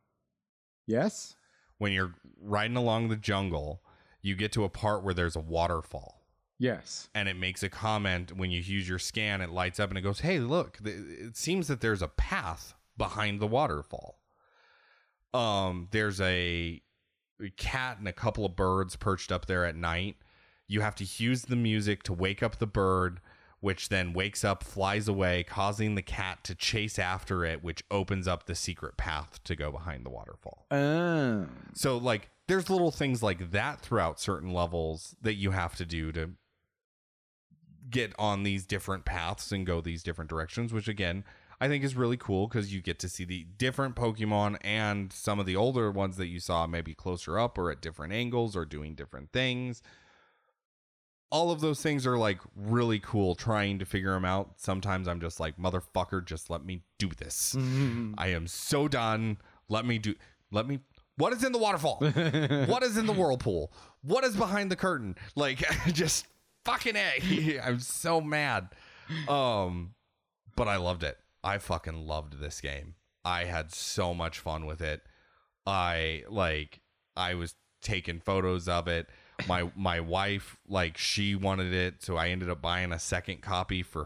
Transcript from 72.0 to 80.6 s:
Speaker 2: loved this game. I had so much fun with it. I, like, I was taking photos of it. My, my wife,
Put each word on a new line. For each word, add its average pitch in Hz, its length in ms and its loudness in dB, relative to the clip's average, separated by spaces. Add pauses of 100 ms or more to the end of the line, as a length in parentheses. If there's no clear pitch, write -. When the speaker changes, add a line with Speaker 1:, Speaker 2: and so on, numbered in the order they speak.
Speaker 2:
loved 73 320 -6
this 73 200 -8
game. 71 340 -8 (300)
I 87 200 0
had 82 280 -4
so 87 420 -2
much 82 260 -4
fun 78 260 -6
with 78 140 -8
it. 76 220 -4 (600)
I, 82 640 0
like, 80 520 -2 (360)
I 90 180 0
was 85 200 -4 (280)
taking 87 380 -4
photos 92 480 2
of 85 200 0
it. 85 200 0 (380)
My, 90 300 2
my 87 240 0
wife, 95 560 -2 (100)